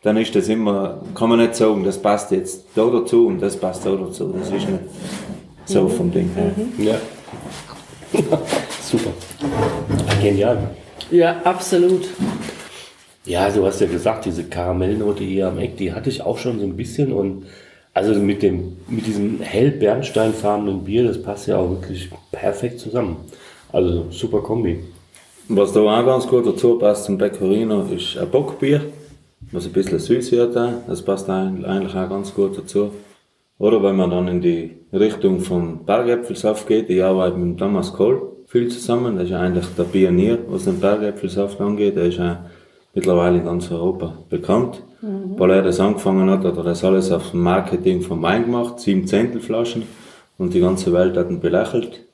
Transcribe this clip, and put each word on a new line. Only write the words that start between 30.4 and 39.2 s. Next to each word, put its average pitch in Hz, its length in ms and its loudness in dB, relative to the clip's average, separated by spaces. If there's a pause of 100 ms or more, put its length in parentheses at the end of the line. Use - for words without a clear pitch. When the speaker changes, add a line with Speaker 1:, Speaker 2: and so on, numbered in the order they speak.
Speaker 1:
da. 120 200 0 (120)
Das 92 160 -6
passt 95 260 -2
ein-, 95 360 -2
eigentlich 95 320 -4
auch 90 120 -4
ganz 98 240 -6
gut 98 240 0
dazu. 101 340 -2 (680)
Oder 104 240 4
wenn 98 140 2
man 92 140 2
dann 90 180 0
in 90 120 0
die 85 300 0 (220)
Richtung 98 480 2
vom 85 440 -4
Bergäpfelsaft 117 840 0
geht, 110 200 2
ich 92 140 2
arbeite 92 340 2
mit 87 120 -2
dem 85 100 -4
Thomas 95 340 -2
Kohl 117 300 2 (240)
viel 120 220 0
zusammen. 120 480 -2
Der 90 80 -2